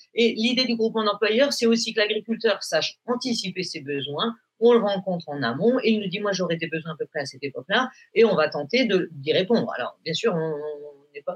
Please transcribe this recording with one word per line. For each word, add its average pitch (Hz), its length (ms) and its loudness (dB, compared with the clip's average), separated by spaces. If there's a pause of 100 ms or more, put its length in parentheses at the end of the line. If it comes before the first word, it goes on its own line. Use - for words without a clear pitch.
(160)
Et 233 200 4
l'idée 240 300 0
du 233 100 0
groupement 220 280 0
d'employeurs, 220 500 2
c'est 233 140 0
aussi 226 260 2
que 220 60 0
l'agriculteur 214 640 0
sache - 320 -2 (100)
anticiper 226 580 -4
ses 160 180 -10
besoins. 143 540 -4 (240)
On 233 120 8
le 233 80 8
rencontre 190 480 -2
en 143 160 -4
amont 175 400 2
et 226 80 4
il 214 80 4
nous 196 80 -4
dit, « 185 140 -4
Moi, 202 100 0
j'aurais 180 240 0
des 165 120 -4
besoins 160 260 -6
à - 40 -8
peu 156 100 -6
près 156 120 -8
à 139 60 -4
cette 135 180 -14
époque-là », 196 460 -2 (260)
et 220 80 6
on 202 120 4
va 151 140 2
tenter 160 360 0
de, 180 260 0
d'y 143 220 -2
répondre. 185 420 2
Alors, 117 300 -8
bien 160 80 -4
sûr, 202 200 0
on, 165 60 0
on 147 760 -8
n'est 143 80 -16
pas 180 140 -6